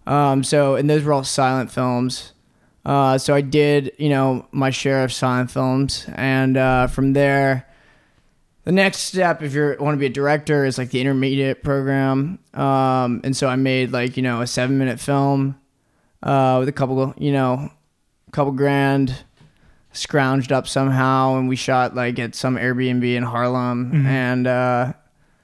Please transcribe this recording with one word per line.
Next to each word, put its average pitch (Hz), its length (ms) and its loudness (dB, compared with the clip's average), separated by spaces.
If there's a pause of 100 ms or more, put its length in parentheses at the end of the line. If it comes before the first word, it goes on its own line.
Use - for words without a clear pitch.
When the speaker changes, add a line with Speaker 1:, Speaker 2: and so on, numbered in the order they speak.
Speaker 1:
Um, 139 380 2
so, 139 320 2
and 143 120 0
those 151 160 2
were 151 80 0
all 135 120 0
silent 131 480 0
films. 127 600 -4 (540)
Uh, 135 320 2
so 147 160 0
I 143 80 4
did, 147 560 2
you 151 120 0
know, 135 420 0
my 135 180 0
share 135 340 0
of 123 80 -2
silent 123 380 -2
films. 135 640 -2
And, 131 440 0
uh, 127 280 2
from 135 280 0
there, 139 540 2 (960)
the 160 80 -2
next 190 280 2
step, 175 420 -2
if 139 140 -6
you 143 240 0
wanna 147 180 -2
be 139 80 -2
a 131 40 0
director, 143 560 0
is, 131 120 -2
like, 123 140 -6
the 127 100 0
intermediate 135 640 0
program. 139 720 0 (160)
Um, 131 720 0
and 135 120 -2
so 139 120 -2
I 127 80 0
made, 131 360 0
like, 123 260 -2
you 127 60 -2
know, 120 180 -2
a 120 60 -4
seven-minute 131 520 -2
film, 139 560 0 (640)
uh, 131 380 2
with 131 100 0
a - 20 -4
couple, 135 460 -2
you 143 140 -2
know, 131 400 0 (600)
couple 143 200 0
grand 139 720 0 (680)
scrounged 135 600 -2
up 131 160 0
somehow. 131 680 2
And 127 120 -2
we 131 60 0
shot, 127 400 0
like, 123 240 -2
at 117 160 -6
some 127 200 -2
Airbnb 123 600 0
in 120 80 0
Harlem. 123 680 -2
Speaker 2:
Mm-hmm. 143 140 2
Speaker 1:
And, 127 420 0
uh, 123 460 0 (500)